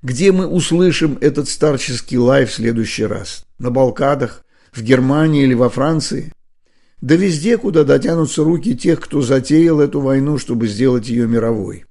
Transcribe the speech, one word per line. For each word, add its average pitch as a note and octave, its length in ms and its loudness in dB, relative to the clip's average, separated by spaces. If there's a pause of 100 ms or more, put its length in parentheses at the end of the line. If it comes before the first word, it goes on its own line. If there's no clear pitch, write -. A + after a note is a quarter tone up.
Где B2+ 280 0
мы F#3 160 2
услышим D#3+ 720 0
этот C#3+ 280 0
старческий C3 680 -2
лай B2+ 260 4
в G#2+ 80 -6
следующий A2+ 520 -4
раз? G2+ 400 -8 (140)
На B2 120 -6
Балкадах, C3 760 0 (280)
в A#2 100 -12
Германии C#3 600 2
или C3 120 4
во A#2+ 140 2
Франции? D3+ 640 -4 (680)
Да C3+ 160 2
везде, F#3 420 0
куда D#3 260 2
дотянутся D3+ 600 2
руки E3+ 320 0
тех, D#3+ 240 0
кто - 220 -4
затеял D3 580 2
эту C#3+ 200 0
войну, C3+ 380 0
чтобы A#2 300 -2
сделать A#2+ 400 0
ее A#2 180 0
мировой. A2+ 640 -2